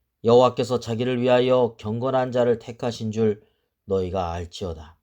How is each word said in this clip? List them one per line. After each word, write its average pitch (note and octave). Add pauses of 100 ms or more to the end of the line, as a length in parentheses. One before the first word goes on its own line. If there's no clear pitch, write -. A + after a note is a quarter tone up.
(220)
여호와께서 A#2+
자기를 A#2+
위하여 B2
경건한 B2+
자를 A#2+
택하신 A#2
줄 G#2+ (440)
너희가 F#2
알지어다. E2+